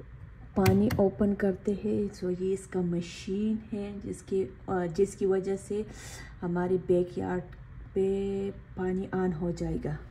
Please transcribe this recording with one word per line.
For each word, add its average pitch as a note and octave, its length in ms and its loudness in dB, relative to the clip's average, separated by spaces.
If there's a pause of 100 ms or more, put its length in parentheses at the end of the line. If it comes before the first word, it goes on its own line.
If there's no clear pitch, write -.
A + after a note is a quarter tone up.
(560)
पानी G3 340 8 (100)
open G3+ 340 4
करते G3 380 0
हैं। G#3 420 0
सो F3+ 160 -2
ये F#3 220 0
इसका F#3+ 280 -2
मशीन F#3+ 840 -2 (100)
है, G3+ 280 -6
जिसके, F#3+ 440 -2
अ, F#3 420 -2
जिसकी G3 400 2
वजह F#3+ 300 2
से G#3 300 -4 (540)
हमारे F3+ 360 2
backyard F3+ 680 2 (520)
पे G3 560 0
पानी F#3 640 -2
ऑन F#3 180 2
हो E3+ 200 -2
जाएगा D#3+ 460 -2 (120)